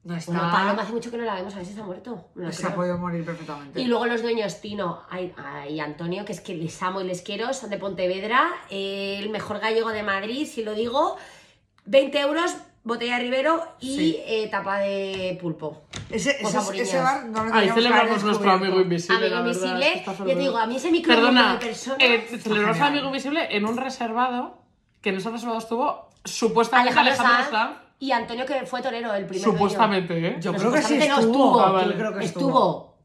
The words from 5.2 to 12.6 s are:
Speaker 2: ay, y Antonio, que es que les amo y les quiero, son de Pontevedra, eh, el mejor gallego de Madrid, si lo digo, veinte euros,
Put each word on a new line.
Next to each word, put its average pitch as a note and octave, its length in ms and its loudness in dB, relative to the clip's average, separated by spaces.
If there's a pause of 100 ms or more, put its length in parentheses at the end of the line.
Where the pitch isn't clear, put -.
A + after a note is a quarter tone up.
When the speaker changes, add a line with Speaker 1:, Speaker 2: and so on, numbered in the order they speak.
Speaker 2:
ay, D3 400 -10
y D#3 40 -6
Antonio, E3+ 460 -6
que - 60 -10
es E3+ 100 -10
que G3 120 -10
les D#3 280 -8
amo F#3+ 180 -4
y F#3 40 -6
les F3+ 180 -6
quiero, A3 320 -6
son A3+ 160 -10
de G3 80 -6
Pontevedra, G3 720 0 (200)
eh, G3 480 -6
el G#3 120 -6
mejor G3+ 300 -6
gallego A3 300 0
de G#3+ 120 -6
Madrid, G#3 440 -4
si - 160 -8
lo G#3+ 120 -6
digo, A#3+ 420 0 (680)
veinte C4+ 340 4
euros, D#4 340 0 (280)